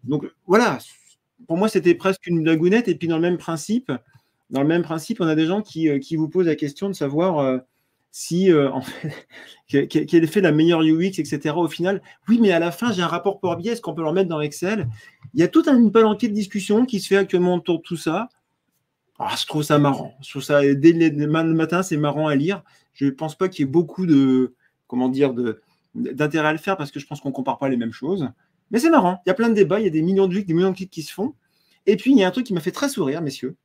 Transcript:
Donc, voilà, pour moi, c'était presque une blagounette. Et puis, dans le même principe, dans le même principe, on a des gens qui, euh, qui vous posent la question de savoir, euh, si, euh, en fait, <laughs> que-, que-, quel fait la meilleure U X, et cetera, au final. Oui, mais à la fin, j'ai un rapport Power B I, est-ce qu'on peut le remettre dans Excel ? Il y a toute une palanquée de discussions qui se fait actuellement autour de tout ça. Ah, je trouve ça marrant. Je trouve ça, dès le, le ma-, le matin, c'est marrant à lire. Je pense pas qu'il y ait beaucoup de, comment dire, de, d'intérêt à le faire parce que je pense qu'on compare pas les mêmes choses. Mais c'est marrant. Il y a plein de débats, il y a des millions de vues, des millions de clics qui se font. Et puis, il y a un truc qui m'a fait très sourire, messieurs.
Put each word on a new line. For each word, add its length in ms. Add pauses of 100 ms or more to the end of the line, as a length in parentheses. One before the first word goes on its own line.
Donc, 200 (220)
voilà, 320 (680)
pour 100
moi, 120
c'était 260
presque 320
une 160
blagounette. 460
Et 80
puis, 100
dans 100
le 60
même 160
principe, 540 (580)
dans 120
le 40
même 160
principe, 380
on 80
a 80
des 100
gens 160
qui, 260
euh, 120
qui 160
vous 120
posent 180
la 100
question 320
de 60
savoir, 440
euh, 200 (520)
si, 400
euh, 220
en 80
fait, 480 (180)
<laughs> 240
que-, 160
que-, 180
quel 220
fait 140
la 100
meilleure 320
U 240
X, 140
et 40
cetera, 340
au 100
final. 340 (260)
Oui, 120
mais 100
à 80
la 140
fin, 200
j'ai 100
un 40
rapport 320
Power 180
B 100
I, 20
est-ce 120
qu'on 140
peut 80
le 60
remettre 200
dans 120
Excel ? 480 (460)
Il 60
y 40
a 40
toute 200
une 240
palanquée 340
de 80
discussions 520
qui 120
se 80
fait 100
actuellement 380
autour 240
de 40
tout 140
ça. 320 (880)
Ah, 200
je 80
trouve 160
ça 160
marrant. 440
Je 80
trouve 120
ça, 180 (140)
dès 180
le, 160
le 180
ma-, 160
le 120
matin, 280
c'est 140
marrant 320
à 60
lire. 280 (300)
Je 140
pense 280
pas 140
qu'il 160
y 40
ait 20
beaucoup 360
de, 480 (320)
comment 220
dire, 260
de, 280 (320)
d'intérêt 540
à 40
le 60
faire 180
parce 140
que 100
je 60
pense 140
qu'on 120
compare 260
pas 100
les 80
mêmes 160
choses. 360 (420)
Mais 80
c'est 120
marrant. 340
Il 40
y 40
a 20
plein 140
de 60
débats, 260
il 40
y 20
a 40
des 120
millions 240
de 80
vues, 100
des 100
millions 160
de 60
clics 140
qui 120
se 100
font. 220 (520)
Et 100
puis, 160
il 60
y 60
a 40
un 20
truc 160
qui 60
m'a 80
fait 120
très 160
sourire, 340
messieurs. 420